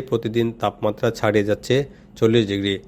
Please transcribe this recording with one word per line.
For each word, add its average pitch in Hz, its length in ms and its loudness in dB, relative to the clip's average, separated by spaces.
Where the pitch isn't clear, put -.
প্রতিদিন 117 460 -2
তাপমাত্রা 107 520 -2
ছাড়িয়ে 107 380 0
যাচ্ছে 113 260 0
চল্লিশ 113 320 4
ডিগ্রি। 101 280 -2